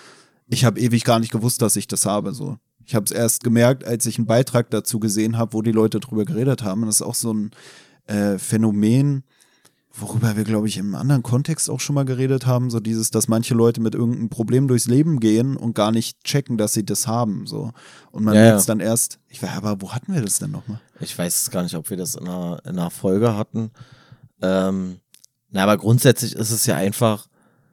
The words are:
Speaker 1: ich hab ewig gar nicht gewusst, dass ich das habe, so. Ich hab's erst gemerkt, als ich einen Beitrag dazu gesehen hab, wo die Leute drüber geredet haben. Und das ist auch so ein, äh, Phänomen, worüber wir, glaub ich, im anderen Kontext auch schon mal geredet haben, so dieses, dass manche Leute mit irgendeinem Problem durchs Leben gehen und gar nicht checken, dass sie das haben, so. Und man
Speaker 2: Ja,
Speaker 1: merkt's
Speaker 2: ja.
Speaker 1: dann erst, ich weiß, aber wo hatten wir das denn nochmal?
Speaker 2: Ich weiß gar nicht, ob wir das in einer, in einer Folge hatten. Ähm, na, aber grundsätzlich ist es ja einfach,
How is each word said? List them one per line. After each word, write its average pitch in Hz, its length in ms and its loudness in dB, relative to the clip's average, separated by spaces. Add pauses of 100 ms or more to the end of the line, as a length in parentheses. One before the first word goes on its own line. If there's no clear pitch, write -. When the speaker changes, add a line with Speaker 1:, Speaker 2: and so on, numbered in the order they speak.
(520)
Speaker 1:
ich 127 140 2
hab 104 140 2
ewig 117 240 2
gar 117 160 2
nicht 113 120 -4
gewusst, 117 300 -2
dass 110 140 2
ich 98 120 -4
das - 200 -4
habe, 101 260 -2
so. 107 240 -10 (260)
Ich - 120 -6
hab's 104 160 0
erst 113 320 -2
gemerkt, 120 420 4
als 117 220 -4
ich 110 100 -6
einen 117 80 -2
Beitrag 120 460 2
dazu 107 280 -4
gesehen 110 380 0
hab, 113 160 -2
wo 110 80 -2
die 113 100 0
Leute 110 280 2
drüber 107 260 -4
geredet 123 380 -2
haben. 101 180 -4
Und 110 60 -2
das 104 80 -2
ist - 100 0
auch 113 80 -6
so 113 180 -4
ein, 107 200 -4 (560)
äh, 101 320 0
Phänomen, 113 840 2 (720)
worüber 107 440 -2
wir, 107 60 0
glaub 107 220 0
ich, 95 120 -4
im 95 180 -6
anderen 127 260 2
Kontext 147 480 -2
auch 139 100 -6
schon - 140 -4
mal 139 120 0
geredet 131 420 0
haben, 123 240 2
so 117 80 -2
dieses, 110 320 -2
dass 110 160 2
manche 113 260 2
Leute 117 260 4
mit 110 140 0
irgendeinem 117 360 -2
Problem 120 380 2
durchs 120 200 2
Leben 143 320 4
gehen 113 360 2
und 113 200 -6
gar 107 160 2
nicht - 320 -2
checken, 123 340 -2
dass 107 160 0
sie 110 100 0
das 98 220 -4
haben, 110 400 -2
so. 104 240 -8 (420)
Und 107 120 -4
man 107 100 4
Speaker 2:
Ja, 107 80 10
Speaker 1:
merkt's 110 240 8
Speaker 2:
ja. 113 80 0
Speaker 1:
dann 107 60 0
erst, 110 480 -2
ich - 160 -12
weiß, - 140 -6
aber 143 240 -4
wo - 100 -10
hatten 131 240 -8
wir 143 80 0
das 98 160 -2
denn 123 100 -6
nochmal? 107 300 -10 (200)
Speaker 2:
Ich - 160 -10
weiß - 360 -4
gar 90 100 -4
nicht, 87 140 -6
ob 80 160 -10
wir 92 60 -6
das 87 180 -6
in 85 120 -12
einer, 90 360 -6
in - 160 -12
einer 85 100 -2
Folge 104 480 0
hatten. 110 320 -6 (720)
Ähm, 95 560 -2 (540)
na, 95 120 0
aber 101 140 4
grundsätzlich 117 580 2
ist 110 160 -4
es 110 140 -2
ja 107 100 0
einfach, 104 520 0 (460)